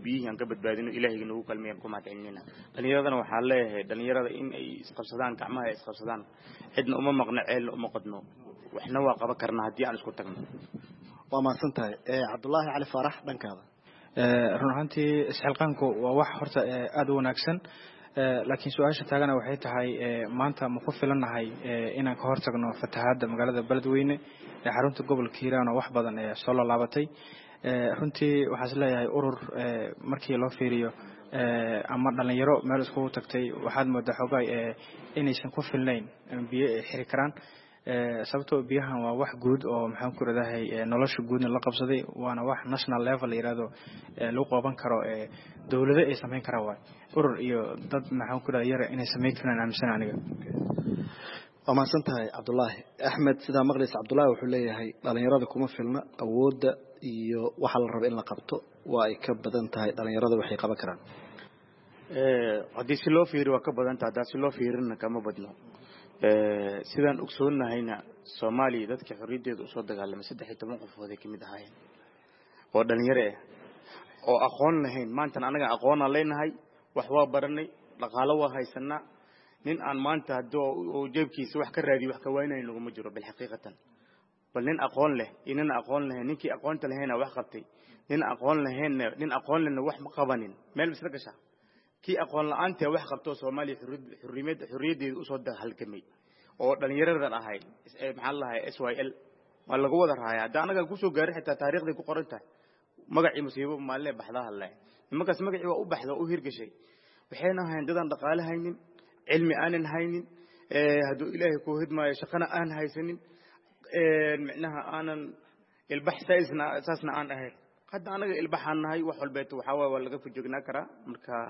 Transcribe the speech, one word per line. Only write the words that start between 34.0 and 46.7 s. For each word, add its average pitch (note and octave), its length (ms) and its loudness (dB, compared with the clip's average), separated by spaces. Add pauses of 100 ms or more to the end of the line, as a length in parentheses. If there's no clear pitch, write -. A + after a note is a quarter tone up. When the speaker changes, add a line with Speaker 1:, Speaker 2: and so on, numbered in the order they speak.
Speaker 3:
xoogaa, B2+ 320 2
eh, A#2 300 -2 (400)
inaysan C#3 360 0
ku D3+ 100 -2
filnayn, C3 440 0 (240)
eh, B2+ 80 -8 (140)
biyo C3 160 2
ay A2+ 160 0
xiri B2+ 220 -6
karaan. C#3 280 0 (520)
Ee, A#2+ 400 0
sababtoo C#3 380 0
biyahan C3 380 0
waa A#2 120 0
wax C3 220 0
guud B2+ 300 4
oo, A#2 220 0
maxaan B2 280 -4
ku - 100 -2
rahdahay, A#2 460 0
ee, A2+ 140 -2
nolosha B2 380 2
guudna B2 260 2
la B2 100 2
qabsaday, C3 420 0 (140)
waana B2 280 -4
wax B2+ 220 0
national B2+ 380 0
level B2+ 260 0
la A#2 60 -2
yiraahdo, A#2 300 -2 (500)
ee, A#2 160 -2
lagu C3 160 2
qaban B2+ 280 2
karo, A#2 280 0
ee, A2 240 -4 (400)
dawlado C3+ 320 6
ay C#3+ 160 6
samayn B2+ 260 -6
karaan A#2 240 -2
waay. G#2 140 -6 (360)